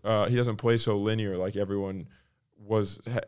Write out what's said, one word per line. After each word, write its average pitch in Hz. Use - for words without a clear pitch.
uh, 104
he 123
doesn't 120
play 117
so 110
linear 104
like 95
everyone 98
was. 104
Ha-, 117